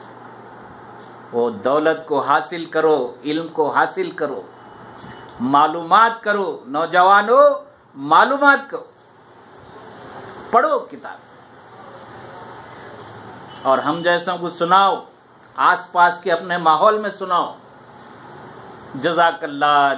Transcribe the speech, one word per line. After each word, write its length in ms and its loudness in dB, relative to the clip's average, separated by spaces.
वो 200 -2
दौलत 560 -2
को 140 -2
हासिल 440 -2
करो, 580 0
इल्म 240 -4
को 220 -2
हासिल 420 -2
करो, 320 -8
मालूमात 840 2
करो। 440 -4
नौजवानों, 760 4
मालूमात 760 2
करो, 160 -12
पढ़ो 280 2
किताब, 380 -16
और 140 2
हम 220 -4
जैसों 360 -2
को 120 -8
सुनाओ, 540 2
आसपास 680 2
के 80 -4
अपने 300 -2
माहौल 380 2
में 120 -6
सुनाओ। 440 -4
जज़ाकल्लाह, 1000 0